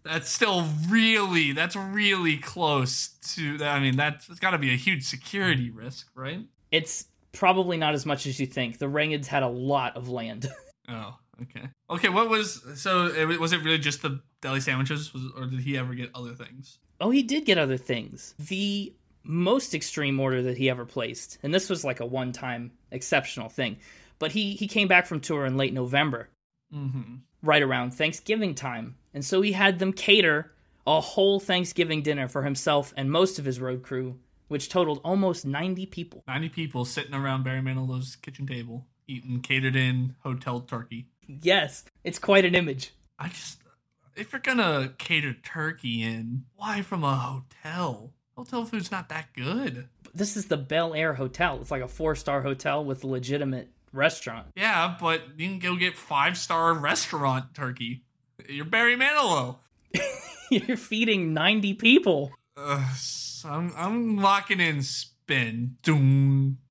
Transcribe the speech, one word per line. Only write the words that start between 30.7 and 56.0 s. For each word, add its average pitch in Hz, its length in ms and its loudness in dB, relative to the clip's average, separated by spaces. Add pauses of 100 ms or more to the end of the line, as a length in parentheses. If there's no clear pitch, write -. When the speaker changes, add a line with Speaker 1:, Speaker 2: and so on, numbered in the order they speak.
Speaker 2:
a 156 140 4
whole 196 400 2
Thanksgiving 175 600 0
dinner 143 260 -2
for 139 160 -4
himself 143 520 0
and 135 140 -2
most 185 300 4
of 143 40 -6
his 127 160 -2
road 127 220 -4
crew, 127 360 -6 (280)
which 147 220 -6
totaled 156 360 2
almost 185 400 0
ninety 180 420 -4
people. 170 420 -12
Speaker 1:
Ninety 151 200 -4
people 135 360 -4
sitting 139 300 -6
around 135 300 -2
Barry 131 160 -2
Manilow's 131 560 -4
kitchen 139 320 -12
table, 120 380 -10 (200)
eating 123 340 -6
catered-in 131 840 2
hotel 127 360 -4
turkey. 120 460 -10 (220)
Speaker 2:
Yes, 156 560 0 (180)
it's - 160 -6
quite 196 260 6
an 175 120 4
image. 143 360 -2 (240)
Speaker 1:
I 151 120 -8
just, - 320 -12 (560)
if 208 160 -10
you're 269 80 -6
gonna 165 580 2
cater 147 360 0
turkey 139 680 -4
in, 113 440 -4 (100)
why 208 260 -4
from 180 220 -4
a 139 100 2
hotel? 131 960 -6 (240)
Hotel 240 280 -6
food's 214 260 -6
not 185 200 -8
that 156 240 -8
good. 135 540 -4 (140)
Speaker 2:
But - 140 -20
this 202 200 -2
is 202 100 -4
the 156 100 0
Bel 156 380 -2
Air 156 200 0
Hotel. 135 460 -2
It's - 100 -12
like 131 120 -2
a 123 40 -6
four-star 143 560 -2
hotel 143 420 -2
with 135 200 -6
a - 20 -6
legitimate 131 640 -4 (220)
restaurant. 135 600 0
Speaker 1:
Yeah, 180 460 2
but 165 220 2 (160)
you 170 100 -4
can 190 100 -6
go 180 160 -2
get 180 220 0
five-star 165 800 2